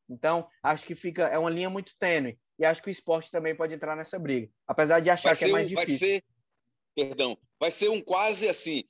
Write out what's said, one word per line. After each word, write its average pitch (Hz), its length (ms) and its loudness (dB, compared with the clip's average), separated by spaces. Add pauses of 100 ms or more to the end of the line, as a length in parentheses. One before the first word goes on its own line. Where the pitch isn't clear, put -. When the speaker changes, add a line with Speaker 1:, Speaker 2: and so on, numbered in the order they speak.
Speaker 1:
Então, 160 400 -2 (120)
acho 151 240 0
que 170 120 -12
fica, 170 320 -2
é 151 100 0
uma 165 100 0
linha 175 220 -2
muito 190 260 -8
tênue. 151 400 0 (220)
E 160 60 2
acho 160 180 2
que - 80 -8
o 185 80 -8
Sport 165 320 -2
também 160 240 -2
pode 160 180 -4
entrar 156 220 -6
nessa 160 240 -10
briga, 135 300 -2 (180)
apesar 156 320 4
de 165 120 4
achar 175 180 2
Speaker 2:
Vai 160 80 6
Speaker 1:
que - 80 0
é - 20 4
Speaker 2:
ser - 60 4
Speaker 1:
mais - 180 2
Speaker 2:
um, 190 60 -6
vai - 100 0
Speaker 1:
difícil. 147 220 0
Speaker 2:
ser... 196 160 0 (720)
perdão, 135 420 -2 (220)
vai 165 100 0
ser 202 180 0
um 214 120 0
quase 208 480 0
assim. 156 420 -2